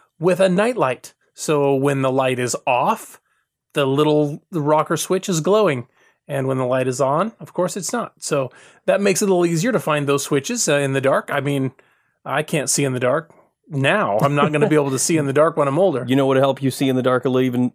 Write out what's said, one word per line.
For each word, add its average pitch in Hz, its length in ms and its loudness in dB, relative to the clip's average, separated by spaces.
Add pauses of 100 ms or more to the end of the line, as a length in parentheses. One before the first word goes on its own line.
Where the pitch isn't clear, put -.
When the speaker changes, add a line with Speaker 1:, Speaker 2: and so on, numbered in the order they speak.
(200)
Speaker 1:
with 175 220 2
a 190 80 4
night 214 260 0
light. 131 380 -4 (200)
So 143 420 0
when 139 260 0
the 135 100 0
light 131 280 0
is 123 180 -2 (100)
off, 143 540 -2 (520)
the 143 120 0
little 151 680 0
rocker 151 460 0
switch 190 320 -4
is 170 100 0
glowing. 175 480 2 (380)
And 139 220 -4
when 131 100 -2
the 131 80 -2
light 131 220 -2
is 127 140 -2
on, 160 400 0
of 156 120 -18
course, 175 220 -4
it's 185 160 -8
not. 233 280 -6
So 139 300 -4 (360)
that 190 160 2
makes 202 200 2
it 208 40 0
a - 20 0
little 175 180 2
easier 170 280 0
to 180 60 0
find 147 280 -2
those 143 160 0
switches, 160 460 -2
uh, 147 60 2
in 139 180 0
the 135 80 0
dark. 185 280 0
I 143 120 -4
mean, 135 320 -2 (500)
I 139 200 -4
can't 147 260 -4
see 143 160 -2
in 131 80 -2
the 123 80 -4
dark 139 320 -2 (340)
now. 151 520 0
I'm 143 140 2
not 147 200 2
gonna 151 160 2
be 151 60 2
able 139 160 2
to 131 80 -2
see 165 180 0
in 147 80 0
the 135 80 -2
dark 156 240 2
when 143 100 0
I'm 139 100 0
older. 147 300 0
Speaker 2:
You 127 80 2
know 139 100 4
what'll 135 160 2
help 135 200 0
you 135 100 0
see 135 160 -2
in 131 80 0
the 127 80 0
dark 127 220 0
a 135 40 -2
little 131 160 2
even, 123 300 -2